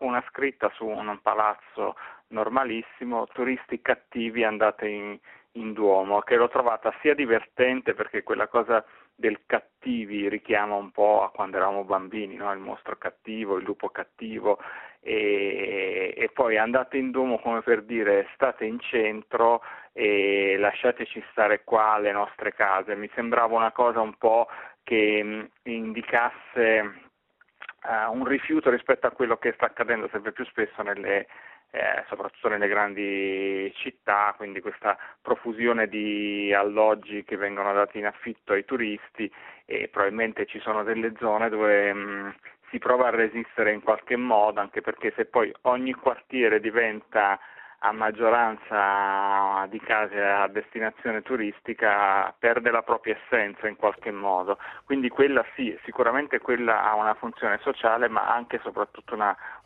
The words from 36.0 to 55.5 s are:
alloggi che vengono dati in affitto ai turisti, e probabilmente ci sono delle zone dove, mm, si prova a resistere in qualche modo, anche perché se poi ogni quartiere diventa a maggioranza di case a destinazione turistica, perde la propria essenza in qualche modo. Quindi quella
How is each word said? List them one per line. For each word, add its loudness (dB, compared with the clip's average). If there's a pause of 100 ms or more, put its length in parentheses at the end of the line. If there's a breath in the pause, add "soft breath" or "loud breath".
alloggi 2
che -8
vengono -2
dati 2
in -4
affitto -4
ai 0
turisti, -6 (360 loud breath)
e -6
probabilmente 0
ci -14
sono -2
delle -2
zone 0
dove, 4
mm, -6 (420 loud breath)
si -8
prova 2
a 2
resistere 0
in -8
qualche 0
modo, 2
anche -6
perché -6
se -2
poi 0 (100)
ogni 0
quartiere 0
diventa 0 (420 loud breath)
a 0
maggioranza 2
di -10
case -2
a 2
destinazione -6
turistica, 0
perde 2
la 2
propria 0
essenza -2
in -6
qualche 0
modo. 0 (260 loud breath)
Quindi 0
quella 4 (100)